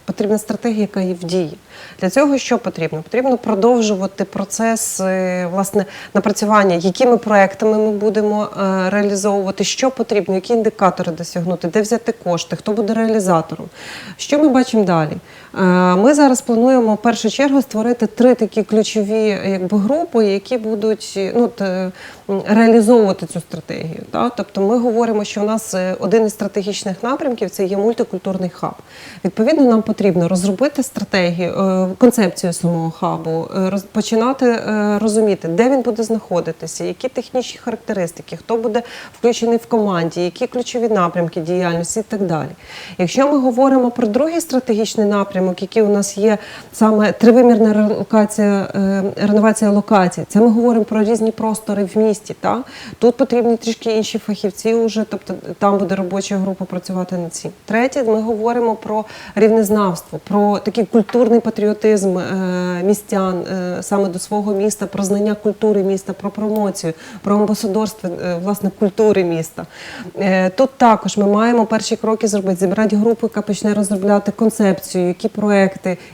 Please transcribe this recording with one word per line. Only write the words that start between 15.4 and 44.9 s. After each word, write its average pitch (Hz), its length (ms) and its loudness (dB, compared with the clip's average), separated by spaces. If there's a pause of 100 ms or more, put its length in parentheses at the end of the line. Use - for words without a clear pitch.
Е, 196 40 2 (340)
ми 233 180 6
зараз 277 260 4
плануємо 233 540 2
в 208 40 -2
першу 220 320 0
чергу 277 320 2
створити 220 440 -2
три 247 280 4
такі 214 280 -2
ключові, 214 840 0
якби, 190 320 0
групи, 240 480 2
які 202 320 -2
будуть, 220 600 -4 (160)
ну, 240 140 4
т-, 190 440 -4 (380)
м, 196 180 -2
реалізовувати 220 800 4
цю 175 140 -8
стратегію. - 720 -10
Та? 240 200 -2
Тобто - 300 -8
ми 208 180 2
говоримо, 226 460 0
що 202 160 -8
у 202 40 0
нас, 214 300 -4
е, 185 260 -2
один 220 260 2
із 208 60 -2
стратегічних 202 720 -6
напрямків — 240 480 -4
це 196 140 -4
є 190 120 -2
мультикультурний 196 760 -2
хаб. - 240 -8 (500)
Відповідно, 262 400 2
нам 226 180 4
потрібно 185 460 0
розробити 202 540 0
стратегію, 180 720 -2
е, 185 340 0 (120)
концепцію 196 540 2
самого 170 380 -2
хабу, 165 640 -4
е, - 20 -2
роз-, 190 340 -2
починати, 233 540 0
е, 208 520 0
розуміти, 208 500 2
де 226 220 2
він 269 120 2
буде 226 200 -2
знаходитися, 175 800 -4
які 180 240 -6
технічні - 560 -6
характеристики, 196 720 -6
хто 220 200 -4
буде 233 260 -2 (360)
включений 233 380 2
в 226 100 -4
команді, 180 540 0
які 180 260 -4
ключові 240 420 -4
напрямки 175 520 0
діяльності 170 600 -2
і - 20 -8
так 208 200 -6
далі. 165 260 -2 (500)
Якщо 254 340 2
ми 294 60 2
говоримо 254 520 4
про 240 160 0
другий 302 340 0
стратегічний 226 640 0